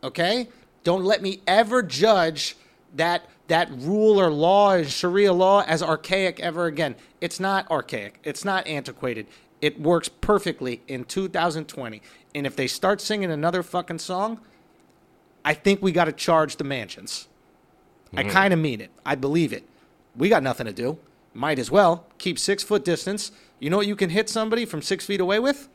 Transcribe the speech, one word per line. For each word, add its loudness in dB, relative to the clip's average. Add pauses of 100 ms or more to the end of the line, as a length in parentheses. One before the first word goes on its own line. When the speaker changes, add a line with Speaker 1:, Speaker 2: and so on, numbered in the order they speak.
Speaker 1:
okay? -2 (360)
Don't 0
let 2
me -6
ever 4
judge 2 (380)
that, 0 (260)
that 2
rule 4
or 4
law 4
and 2
Sharia 2
law 6
as 0
archaic -2
ever -4
again. -4 (280)
It's -6
not -2
archaic. -6
It's -10
not -2
antiquated. -8 (360)
It -2
works 0
perfectly -2
in -8
two -6
thousand -2
twenty. -12 (320)
And -6
if -8
they -2
start -2
singing -4
another -2
fucking -6
song, -6 (1040)
I 0
think 2
we 2
gotta 4
charge 2
the -6
mansions. -8 (880)
I -2
Speaker 2:
Mm. -4
Speaker 1:
kinda 4
mean -2
it. -16 (140)
I -2
believe 0
it. -12 (520)
We 0
got 6
nothing -4
to -10
do. -6 (360)
Might -2
as -6
well 4 (120)
keep -4
six-foot -2
distance. -4 (260)
You -6
know 2
what 0
you -4
can 0
hit -2
somebody -2
from -8
six -4
feet -2
away 2
with? -2